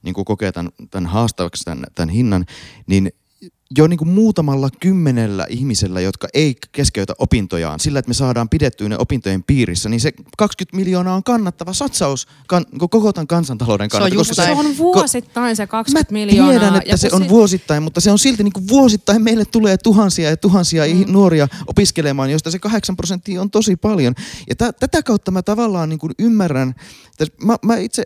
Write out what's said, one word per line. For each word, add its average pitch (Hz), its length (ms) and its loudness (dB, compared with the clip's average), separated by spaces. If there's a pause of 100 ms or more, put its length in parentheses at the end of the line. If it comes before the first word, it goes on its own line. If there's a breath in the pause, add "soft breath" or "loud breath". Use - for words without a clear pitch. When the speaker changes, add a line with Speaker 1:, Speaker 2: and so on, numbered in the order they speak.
Speaker 1:
niinku 92 220 -6
kokee 101 280 -4
tän, 87 160 -6 (220)
tän 90 160 -6
haastavaksi 92 580 -4
tän, 78 140 -8 (160)
tän 85 140 -4
hinnan, 98 360 0 (420 loud breath)
niin 98 240 0 (680)
jo 151 100 6
niinku 165 180 -2
muutamalla 160 640 2 (120)
kymmenellä 123 680 0
ihmisellä, 101 520 -4
jotka 95 340 -4
ei 143 220 2 (160)
keskeytä 107 460 -2
opintojaan, 85 640 -2
sillä, 143 180 -2
että 123 100 -4
me 120 60 -2
saadaan 120 340 -2
pidettyä 135 400 -2
ne 107 100 -4
opintojen 95 440 -2
piirissä, 107 460 -2
niin 113 120 -2
se 143 120 -2 (260)
kaksikymmentä 190 380 -4
miljoonaa 185 380 -2
on 190 80 -4
kannattava 190 500 -4
satsaus 165 540 -4 (200 soft breath)
kan-, 180 240 0
niinku 170 180 -4
koko 214 240 2
tämän 156 140 -6
kansantalouden 120 640 0
Speaker 2:
Se 107 60 -4
on 101 40 0
Speaker 1:
kannalta, 196 140 2
Speaker 2:
just - 160 2
Speaker 1:
koska 226 120 0
se - 120 2
Speaker 2:
näin. - 100 2
Speaker 3:
Se 302 40 2
on 285 60 -2
Speaker 1:
ko-, 269 40 -8
Speaker 3:
vuosittain 247 760 0
se 214 60 -4
Speaker 1:
mä 196 40 -4
Speaker 3:
kaksikymmentä 247 460 -2
miljoonaa, 214 380 4 (100)
Speaker 1:
tiedän, 196 160 4
että 196 140 -2
Speaker 3:
ja 208 60 4
Speaker 1:
se - 140 0
Speaker 3:
kun 175 60 2
Speaker 1:
on 190 60 4
Speaker 3:
se 175 60 0
Speaker 1:
vuosittain, 185 540 2
mutta 160 180 -4
se 202 100 2
on 208 80 4
silti 220 260 2
niinku 196 240 -4
vuosittain 226 540 4
meille 220 220 2
tulee 214 320 2
tuhansia 190 540 2
ja 160 60 0
tuhansia 175 480 2
ih-, 180 220 2
Speaker 3:
Mm. 180 60 -2
Speaker 1:
nuoria 165 360 4 (180 loud breath)
opiskelemaan, 143 640 0
joista 156 200 -2
se 180 80 -6
kahdeksan 208 380 -4
prosenttia 180 440 -6
on 196 100 -4
tosi 208 260 2
paljon. 151 380 0 (340 loud breath)
Ja 120 80 -4
tä-, 233 160 -2
tätä 294 300 -2
kautta 202 280 0
mä 185 120 -2
tavallaan 208 460 -2
niinku 160 200 -6 (100)
ymmärrän, 170 560 0 (480 loud breath)
täs-, - 240 -6
mä, 233 180 2
mä 226 120 2
itse 214 300 -6